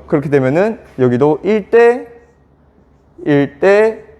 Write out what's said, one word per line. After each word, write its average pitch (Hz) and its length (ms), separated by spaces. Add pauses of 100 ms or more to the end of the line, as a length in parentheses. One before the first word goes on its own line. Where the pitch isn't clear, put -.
그렇게 151 220
되면은 147 500 (200)
여기도 127 440
일 208 260
대 233 380 (1160)
일 143 340
대 214 460 (140)